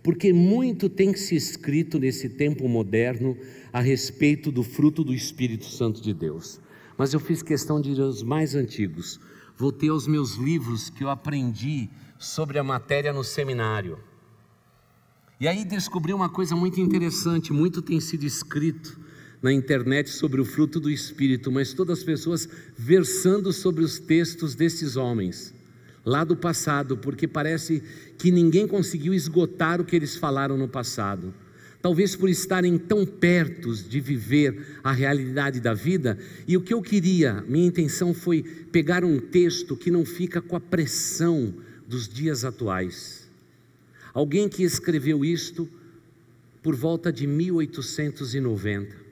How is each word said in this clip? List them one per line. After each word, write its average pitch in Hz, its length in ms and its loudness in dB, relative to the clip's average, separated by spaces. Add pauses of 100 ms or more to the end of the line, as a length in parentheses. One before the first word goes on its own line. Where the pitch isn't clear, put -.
Porque 180 320 2
muito 196 560 4
tem 196 240 2
se - 220 -2
escrito 156 640 -2
nesse 131 300 -2
tempo 135 400 -2
moderno 117 680 0 (360)
a 123 80 0
respeito 143 720 2
do 123 100 0
fruto 151 400 2
do 127 100 0
Espírito 117 520 -4
Santo 110 360 -2
de 110 140 -2
Deus. 80 460 -8 (360)
Mas 135 160 0
eu 156 60 2
fiz 160 240 -2
questão 151 380 0
de 139 100 -2
ir 135 100 -2
aos 135 220 -2
mais 139 320 -2
antigos. 101 640 -4 (380)
Voltei 139 320 0
aos 151 180 0
meus 143 300 0
livros 123 520 -2
que - 140 -10
eu 139 80 -2
aprendi 131 800 -4 (260)
sobre 147 440 -4
a 139 40 -2
matéria 143 480 -2
no 139 120 -4
seminário. 110 760 -4 (1400)
E 139 80 2
aí 202 160 -2
descobri 185 500 -4
uma 185 140 0
coisa 170 260 -2
muito 180 260 0
interessante. 170 720 0
Muito 170 300 2
tem 160 180 0
sido 147 240 -6
escrito - 720 -4 (440)
na 131 100 4
internet 135 560 2
sobre 135 320 0
o 131 40 4
fruto 156 340 0
do 147 100 -2
Espírito, 135 640 0
mas 131 240 -2
todas 175 240 0
as - 60 -10
pessoas 160 440 -2 (300)
versando 185 760 4
sobre 165 300 0
os - 160 -2
textos 160 560 0
desses 156 420 0
homens, 117 560 -2 (500)
lá 139 200 2
do 165 140 2
passado, 143 600 -2
porque 135 320 -4
parece 156 540 -2 (340)
que 175 140 4
ninguém 175 360 6
conseguiu 180 460 0
esgotar 170 680 2
o 170 40 0
que - 120 0
eles 151 200 0
falaram 139 400 0
no 131 120 0
passado. 101 680 -6 (480)
Talvez 180 320 4
por 190 160 4
estarem 180 480 2
tão 208 260 2
perto 165 720 2
de 110 260 -4
viver 127 840 0
a 135 80 0
realidade 135 680 0
da 113 140 2
vida, 139 420 0 (300)
e 180 100 4
o 175 60 4
que 180 100 -2
eu 233 80 2
queria, 170 640 4
minha 160 200 4
intenção 175 480 2
foi 170 280 0
pegar 170 600 0
um 156 140 4
texto 165 580 2
que - 140 -2
não 170 160 4
fica 175 340 -4
com 175 160 -8
a 165 40 -2
pressão 160 920 0 (340)
dos 113 220 -6
dias 127 360 -4
atuais. 95 800 -6 (880)
Alguém 151 340 2
que - 140 -4
escreveu 151 600 0
isto 165 440 -4 (960)
por 156 140 0
volta 165 360 0
de 143 140 -4
mil 165 300 0
oitocentos 143 760 -4
e 135 60 -2
noventa. 104 560 -2 (180)